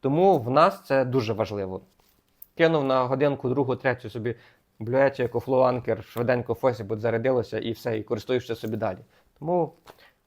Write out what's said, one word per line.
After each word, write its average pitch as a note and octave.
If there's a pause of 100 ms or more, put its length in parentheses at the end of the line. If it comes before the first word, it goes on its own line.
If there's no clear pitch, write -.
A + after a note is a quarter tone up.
Тому E3
в A#2
нас E3
це C3+
дуже B2
важливо. G2+ (760)
Кинув D#3+
на C3
годинку, C3+
другу, C3
третю A#2+
собі A#2 (420)
блюєчку, B2
флоанкер, B2+
швиденько A#2+
в A2+
фосі, A#2+
бо G#2+
зарядилося, A2+
і A2+
все, A2+
і G#2+
користуєшся A#2
собі A2
далі. G2 (400)
Тому E3 (540)